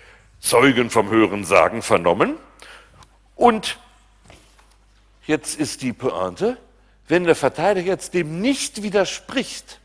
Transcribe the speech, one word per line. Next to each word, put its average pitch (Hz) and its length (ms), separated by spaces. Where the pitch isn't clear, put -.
Zeugen 123 500
vom 110 220
Hörensagen 98 720
vernommen. 107 540
Und 226 420
jetzt 151 320
ist 135 240
die 123 100
Pointe, 92 640
wenn 175 180
der 165 100
Verteidiger 180 560
jetzt - 240
dem 165 260
nicht 262 400
widerspricht - 1040